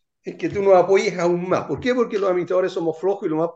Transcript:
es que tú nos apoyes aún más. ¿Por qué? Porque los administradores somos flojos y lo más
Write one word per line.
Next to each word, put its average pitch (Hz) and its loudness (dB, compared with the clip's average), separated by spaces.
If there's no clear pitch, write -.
es 180 -12
que 170 -6
tú 196 -4
nos 190 6
apoyes 185 4
aún 175 0
más. 165 0
¿Por 147 -6
qué? 247 0
Porque 233 -2
los 196 0
administradores 180 0
somos 165 -4
flojos 190 -2
y 165 -2
lo 156 -2
más 165 -2